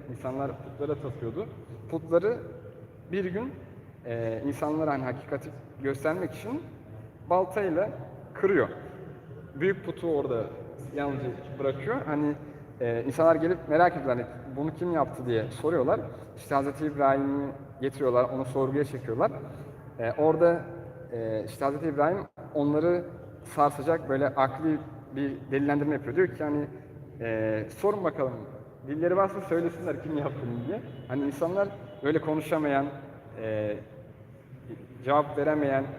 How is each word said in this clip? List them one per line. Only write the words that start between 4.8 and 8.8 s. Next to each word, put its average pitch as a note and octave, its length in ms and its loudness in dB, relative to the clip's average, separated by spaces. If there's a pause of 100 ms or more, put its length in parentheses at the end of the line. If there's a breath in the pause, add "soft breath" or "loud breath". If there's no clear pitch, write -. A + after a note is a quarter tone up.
hani C3+ 120 0
hakikati B2+ 460 -4 (340)
göstermek D#3 500 0
için B3+ 280 -6 (680)
baltayla F#3 600 2 (440)
kırıyor. E3+ 340 6 (880)